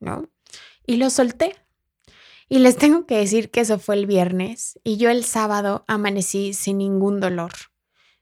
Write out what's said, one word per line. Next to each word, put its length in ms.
¿no? 260
Y 120
lo 120
solté. 460
Y 100
les 160
tengo 300
que 120
decir 320
que 120
eso 180
fue 160
el 120
viernes 760
y 140
yo 120
el 140
sábado 640
amanecí 640
sin 260
ningún 420
dolor. 300